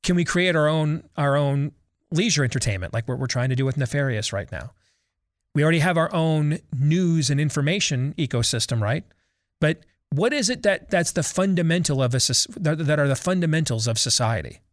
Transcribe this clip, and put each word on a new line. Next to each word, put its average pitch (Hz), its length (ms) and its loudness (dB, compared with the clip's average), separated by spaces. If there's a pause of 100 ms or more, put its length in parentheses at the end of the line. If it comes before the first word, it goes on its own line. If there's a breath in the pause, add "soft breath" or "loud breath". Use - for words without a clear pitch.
Can 180 120 2
we 175 80 2
create 175 320 2
our 151 120 4
own, 156 500 0
our 143 180 2
own 143 380 0 (380)
leisure 165 320 2
entertainment 110 500 -2
like 113 140 -4
what 123 120 -4
we're 131 80 -4
trying 127 220 -2
to 127 60 0
do 131 100 0
with 131 100 -2
Nefarious 131 560 -2
right 98 200 -6
now? 69 200 -10 (840)
We 147 100 2
already 165 160 4
have 170 180 2
our 165 160 0
own 156 460 0 (180)
news 160 520 2
and 143 100 0
information 147 800 -2
ecosystem, 120 640 -2
right? 123 220 -2 (560)
But 160 240 0 (280)
what 202 220 0
is 247 160 0
it - 140 -4
that, 202 260 0
that's 175 240 0
the 160 100 -2
fundamental 175 760 0
of 123 120 2
a 131 60 0
soc-, - 360 0
that, 160 300 -2
that 151 140 2
are 143 80 2
the 135 80 2
fundamentals 156 720 0
of 113 100 -2
society? 110 600 -2 (140)